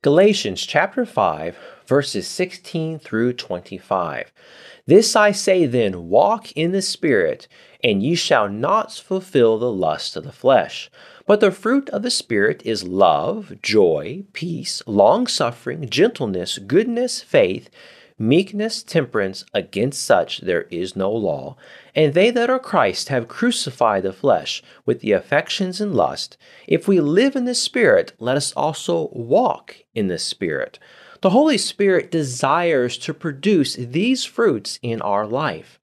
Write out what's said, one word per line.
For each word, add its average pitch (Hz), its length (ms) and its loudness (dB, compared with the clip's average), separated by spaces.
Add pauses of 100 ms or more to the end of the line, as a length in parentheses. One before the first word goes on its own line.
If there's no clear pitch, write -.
Galatians 160 640 2
chapter 196 400 -2
five, 85 500 -2 (300)
verses 131 400 -2
sixteen 160 720 -8
through 120 360 -2
twenty-five. 87 1000 -8 (540)
"This 202 280 6
I 208 160 6
say 190 360 2
then, 98 420 0
walk 170 440 2
in 165 200 -2
the 190 100 -2
Spirit, 98 640 0 (380)
and 101 180 2
ye 156 120 0
shall 120 340 2
not 151 440 -2
fulfill 127 680 0
the 123 120 -2
lust 85 460 -4
of 78 80 -10
the - 80 -16
flesh. - 580 0 (360)
But 208 140 4
the 208 100 6
fruit 262 400 -2
of 208 120 -6
the 247 80 -4
Spirit - 540 0
is 107 180 -4
love, 92 680 2 (100)
joy, 104 720 2
peace, - 540 -8
long-suffering, 123 1000 0
gentleness, 117 680 -2
goodness, 226 640 -2
faith, 104 500 0 (480)
meekness, 190 640 0
temperance. 107 640 -4 (100)
Against 107 500 -4
such - 360 0
there 85 300 -2
is 90 260 -6
no 98 160 -2
law. 92 440 -4 (380)
And 147 200 2
they 196 160 4
that 240 200 -2
are 262 80 0
Christ 131 520 -2
have 123 180 -4
crucified 120 720 0
the 92 100 -2
flesh 90 480 0 (240)
with - 160 -2
the 107 120 0
affections 180 680 -2
and 202 140 -4
lust. 76 420 -2 (300)
If 160 220 0
we 190 120 4
live 202 360 2
in 247 80 -2
the 247 100 -4
Spirit, 139 640 2
let 123 180 -2
us 143 180 -4
also 156 580 -4
walk 143 640 -2 (180)
in 104 140 -2
the 85 100 -4
Spirit." - 640 -6 (400)
The 190 100 2
Holy 269 280 4
Spirit 190 520 0
desires 143 880 0
to - 160 -8
produce 156 600 -2
these 175 480 -2
fruits 147 580 -2
in 113 180 -4
our 104 260 0
life. 117 560 -6